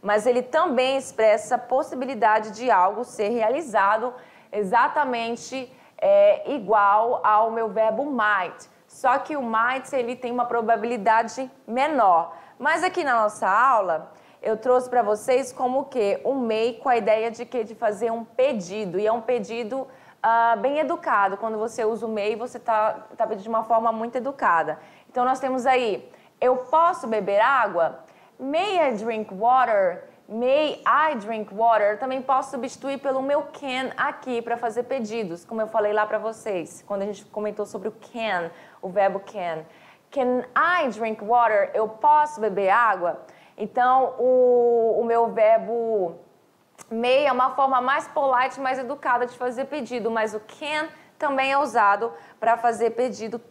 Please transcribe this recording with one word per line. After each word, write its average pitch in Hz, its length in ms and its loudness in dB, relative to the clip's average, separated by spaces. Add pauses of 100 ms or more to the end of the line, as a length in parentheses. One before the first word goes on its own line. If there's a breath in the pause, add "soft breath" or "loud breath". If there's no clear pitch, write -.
Mas 208 240 2
ele 247 160 2
também 269 540 2
expressa - 580 2
a - 20 0
possibilidade 226 920 0
de 233 180 -6
algo 202 340 4
ser 208 260 -4
realizado 226 840 0 (380 loud breath)
exatamente 240 1200 -2 (220 loud breath)
é 302 540 4
igual 214 720 2
ao 214 280 4
meu 226 180 -4
verbo 220 360 0
might. 208 640 -2 (180 soft breath)
Só 247 320 0
que 302 160 -8
o 277 80 -4
might, 233 520 -2
ele 240 200 -2
tem 240 160 -8
uma 247 140 -2
probabilidade 226 1040 0 (180)
menor. 226 680 2 (220 loud breath)
Mas 311 260 0
aqui 359 200 -2
na 247 180 2
nossa 208 280 -2
aula, 202 640 2 (300 loud breath)
eu 220 140 -2
trouxe 247 340 0
pra 247 120 2
vocês 233 500 0
como 262 300 -2
o 277 40 -6
quê? 202 380 -2
Um 254 120 0
may 233 460 -2
com 277 80 -2
a 247 60 4
ideia 220 340 2
de 233 160 -12
quê? 240 180 -4
De 214 120 -10
fazer 214 360 -2
um 226 120 -6
pedido. 208 760 -2
E 208 60 0
é 214 60 2
um 233 100 0
pedido, 233 680 -4 (340 loud breath)
ah, 233 340 4
bem 262 240 -2
educado. 247 580 0
Quando 220 200 -6
você 226 260 -4
usa 226 220 -2
o 226 40 -6
may, 214 260 -4
você 240 240 -10
tá, - 480 -2 (100)
tá 220 100 -2
pedindo 196 160 -8
de 220 60 -12
uma 226 140 0
forma 226 280 2
muito 226 240 -6
educada. 185 640 0 (300 loud breath)
Então, 247 160 0
nós 254 140 0
temos 262 260 -4
aí, 254 460 0 (280 loud breath)
"Eu 254 180 2
posso 330 500 2
beber 202 320 0
água?" 208 600 2 (400 loud breath)
May 339 380 -2
I 285 160 2
drink 220 400 -6
water? 214 680 2 (260 loud breath)
May 262 560 0
I 294 300 2
drink 214 400 -8
water? 214 380 4
Eu 208 40 -4
também 262 240 -4
posso 262 300 0
substituir 269 480 -8
pelo 269 220 -2
meu 285 220 0
can 262 540 -6
aqui 254 440 -4
pra 233 160 -4
fazer 233 260 -4
pedidos, 220 600 -6
como 220 160 -6
eu 214 60 -2
falei 208 260 0
lá 214 120 2
pra 214 140 -2
vocês, 208 640 -8
quando 202 160 -6
a 196 40 -4
gente 202 200 -10
comentou 208 400 -6
sobre 202 220 -10
o - 60 -6
can, 185 580 -6 (300 loud breath)
o 190 80 -10
verbo 196 320 2
can. 175 420 -8 (480 loud breath)
"Can 247 320 0 (120)
I 320 340 2
drink 220 340 -6
water?" 214 500 4
Eu 214 140 0
posso 302 520 2
beber 196 300 0
água? 190 520 2 (360 loud breath)
Então, 247 640 2
o, 240 800 4
o 240 60 0
meu 233 220 2
verbo 220 920 2 (720)
may 247 340 2
é 269 60 2
uma 254 240 0
forma 269 260 2
mais 277 280 -2
polite, 262 500 0
mais 262 180 -2
educada 254 480 -2
de 247 100 -14
fazer 247 300 -6
pedido, 240 460 -6
mas 220 240 -2
o 214 60 -6
can 302 480 -8 (280 loud breath)
também 269 340 -2
é 277 60 2
usado 226 560 0 (260 loud breath)
pra 226 160 2
fazer 233 360 0
pedido 226 600 -6